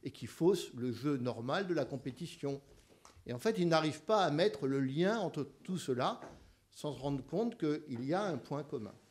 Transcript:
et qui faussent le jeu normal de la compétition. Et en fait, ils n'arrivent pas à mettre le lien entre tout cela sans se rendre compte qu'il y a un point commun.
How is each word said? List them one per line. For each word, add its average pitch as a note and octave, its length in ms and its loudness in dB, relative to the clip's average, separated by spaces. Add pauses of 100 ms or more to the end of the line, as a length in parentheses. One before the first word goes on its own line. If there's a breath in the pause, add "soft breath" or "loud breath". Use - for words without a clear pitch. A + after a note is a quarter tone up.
et C3+ 80 -6
qui - 160 -10
faussent - 480 2
le B2 160 -2
jeu C3 260 -2
normal B2 500 -2
de F3+ 60 0
la D3 120 2
compétition. C#3 760 -6 (640 loud breath)
Et A#2+ 80 -4
en B2 60 -4
fait, A3 200 2
ils F3 80 6
n'arrivent D#3+ 360 4
pas G#3+ 200 4
à D#3+ 80 4
mettre E3 360 2
le C#3 120 2
lien D#3+ 400 2
entre D#3 240 -2 (200)
tout F#3 140 -4
cela C#3 420 0 (520 loud breath)
sans D3 220 -6
se B2 60 -10
rendre C#3 240 -2
compte A3+ 340 -2
qu'il D3 460 -2
y C3+ 100 0
a F#3+ 100 0
un F3 140 -2
point C#3+ 260 -6
commun. B2 320 -8 (160)